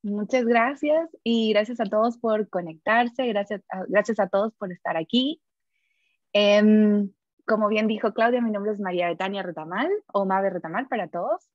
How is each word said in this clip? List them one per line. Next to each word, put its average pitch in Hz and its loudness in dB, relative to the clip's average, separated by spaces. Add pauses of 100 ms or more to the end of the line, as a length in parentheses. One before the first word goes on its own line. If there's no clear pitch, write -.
Muchas 208 -2
gracias 285 2 (120)
y 226 0
gracias 220 0
a 214 0
todos 220 0
por 214 -2
conectarse, 226 -2
gracias 202 -4
a, 190 -8
gracias 208 0
a 190 0
todos 208 0
por 185 -10
estar 170 -8
aquí. 254 -2 (920)
Em, 208 4 (340)
como 214 0
bien 220 0
dijo 214 -2
Claudia, 240 2
mi 226 -2
nombre 208 -4
es 202 -6
María 180 -2
Betania 190 -4
Retamal 180 -6 (220)
o 196 0
Mabe 190 0
Retamal 180 -6
para 196 -6
todos. 226 -6